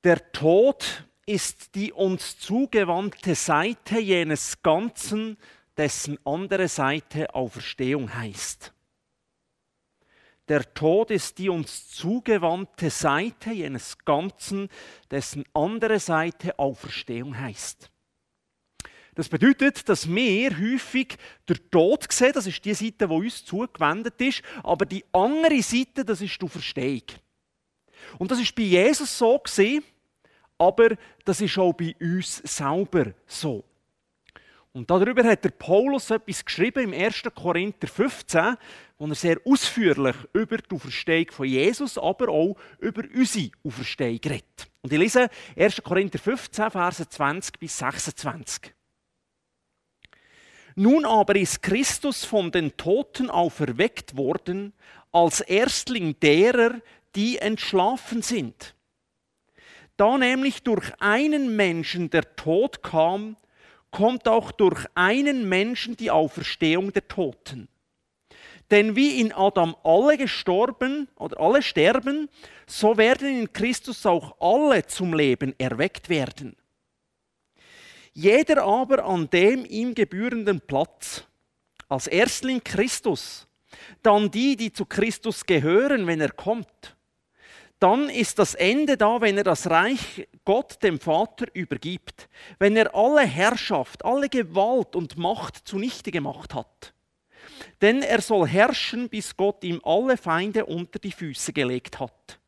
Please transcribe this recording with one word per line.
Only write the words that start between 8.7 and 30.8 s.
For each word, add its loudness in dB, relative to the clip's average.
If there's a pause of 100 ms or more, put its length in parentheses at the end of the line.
Der 0
Tod 2
ist -4
die -2
uns -6
zugewandte -2
Seite -2
jenes -10
Ganzen, -4 (400)
dessen -8 (100)
andere 0
Seite -4
Auferstehung -8
heißt. -12 (1300)
Das -6
bedeutet, 2
dass 0
wir 2
häufig -4 (320)
den -4
Tod 4
sehen, 4
das -2
ist -10
die -2
Seite, -4
die -2
uns -4
zugewendet -4
ist, -2 (220)
aber 0
die -10
andere 2
Seite, -2
das -4
ist -8
die -6
Auferstehung. -6 (1120)
Und -4
das 0
ist -2
bei 0
Jesus 2
so 4
gewesen, 0 (720)
aber 6 (280)